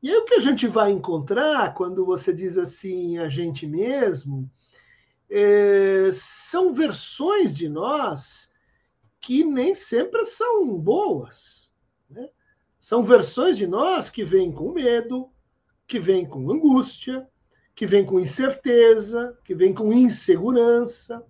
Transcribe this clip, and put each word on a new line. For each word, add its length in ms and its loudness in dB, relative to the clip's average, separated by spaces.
E 80 -8
aí 80 4
o 80 2
que 80 0
a 60 6
gente 280 0
vai 240 2
encontrar 840 -2
quando 280 -4
você 300 -2
diz 240 -4
assim, 640 -6
a 100 -6
gente 380 -8
mesmo, 800 -4
é, 840 4
são 640 -2
versões 800 -2
de 140 -6
nós 800 -6
que 240 0
nem 320 0
sempre 500 -2
são 500 -2
boas, 960 -4
né? 200 -18
São 240 0
versões 540 4
de 100 -4
nós 420 -2
que 140 -8
vêm 280 0
com 200 -8
medo, 580 -4
que 140 -6
vêm 260 0
com 260 -8
angústia, 800 0
que 100 -6
vêm 180 4
com 160 0
incerteza, 1300 2
que 80 -8
vêm 180 2
com 220 0
insegurança. 1400 2